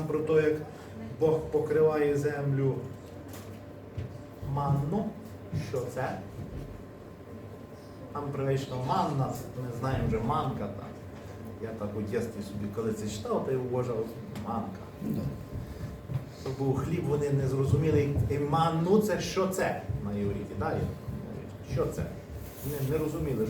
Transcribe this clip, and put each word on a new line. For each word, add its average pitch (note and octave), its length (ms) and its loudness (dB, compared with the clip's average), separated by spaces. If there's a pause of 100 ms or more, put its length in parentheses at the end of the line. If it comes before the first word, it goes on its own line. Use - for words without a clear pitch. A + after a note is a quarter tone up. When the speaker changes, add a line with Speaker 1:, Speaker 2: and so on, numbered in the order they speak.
Speaker 1:
про D3+ 120 2
те, D#3 140 4
як D#3 220 8 (640)
Бог D#3 200 6
покриває D3+ 800 6
землю C#3 580 2 (1800)
манну. C#3+ 520 2 (640)
Що B2+ 120 0 (140)
це? B2+ 220 -2 (2000)
Там C#3+ 180 -4
привично C3+ 440 0 (120)
манна, D#3 400 2 (360)
ми A#2 160 -4
знаємо C3 280 2
вже A2 120 4
манка. A#2 460 0
Так. - 200 -6 (800)
Я A2+ 60 -4 (100)
так G#2 180 -2
у G#2+ 40 -2
дитинстві A2+ 400 -2
собі, G#2 240 -6 (100)
коли A2+ 180 0
це G#2+ 140 -4
читав, - 380 0
то C3 60 0
я C3 60 2 (140)
вважав, A#2+ 340 0 (420)
манка. A2 340 -2 (200)
Speaker 2:
Да. - 200 0 (1200)
Speaker 1:
То C3+ 60 -4 (140)
був C3+ 140 4
хліб, D#3+ 300 0
вони C#3+ 220 4
не C3+ 180 4
зрозуміли. C#3+ 640 6 (200)
І C#3+ 80 2
манну E3 640 6
це G3+ 200 4
що F#3 280 2
це - 340 0 (240)
на G#3 140 -2
івриті, - 400 -2
да? D#3 120 0 (1000)
Що - 120 4
це? - 180 -2 (640)
Не, C#3 260 0
не D#3 120 2
розуміли, C#3+ 460 0